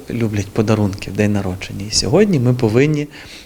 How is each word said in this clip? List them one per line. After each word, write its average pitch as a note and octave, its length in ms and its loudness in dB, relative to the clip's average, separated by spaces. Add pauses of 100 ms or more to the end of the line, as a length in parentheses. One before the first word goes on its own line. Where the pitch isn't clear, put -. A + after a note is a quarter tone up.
(100)
люблять G#2+ 400 -2
подарунки G#2 600 0
в F#2+ 40 -10
день G#2 180 2
народження. G2 560 -6
І G#2+ 60 -8
сьогодні E3 440 2
ми B2 160 2
повинні C3+ 540 2 (360)